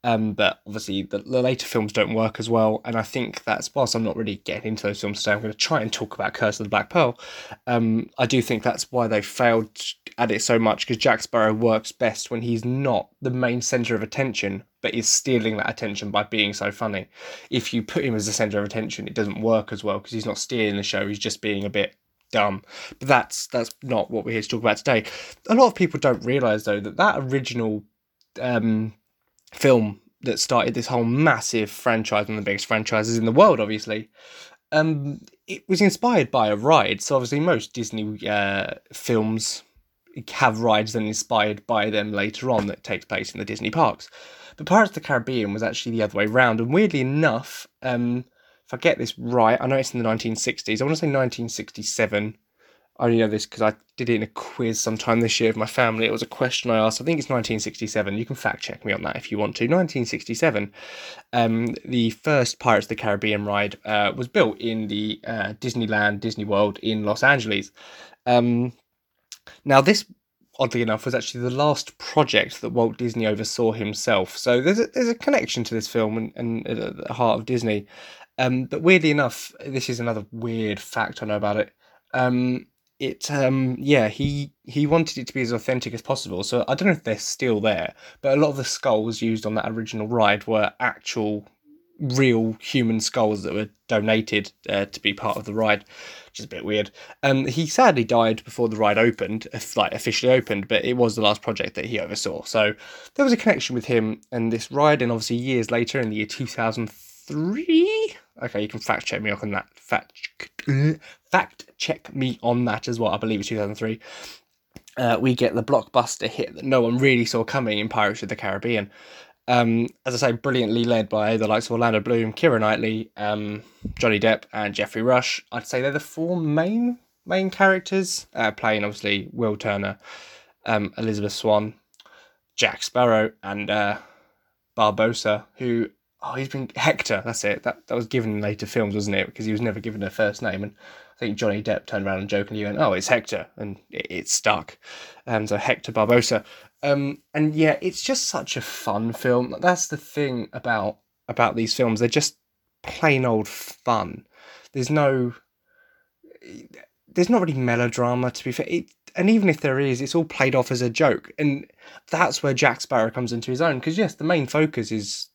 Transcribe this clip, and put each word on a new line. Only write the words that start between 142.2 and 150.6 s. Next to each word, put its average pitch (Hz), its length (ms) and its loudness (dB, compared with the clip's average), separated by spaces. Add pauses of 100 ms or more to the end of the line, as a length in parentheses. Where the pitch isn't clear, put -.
jokingly 104 340 -2
went, 101 140 -4
"Oh, 101 160 -2
it's 95 160 -4
Hector," 117 380 -2 (100)
and 101 200 -12 (120)
it, - 200 -12
it - 200 -8
stuck. - 480 -2 (500)
Um, 107 200 -2
so 104 100 -2
Hector - 340 -4
Barbossa. 113 540 2 (360)
Um, 143 420 -2 (100)
and 151 200 2
yeah, 156 280 4
it's 180 200 -6
just - 260 -2
such - 280 -6
a 127 60 -6
fun 113 500 -4
film. 123 480 0
That's 175 280 2
the 147 100 -8
thing 131 560 -4
about, 113 460 -2 (280)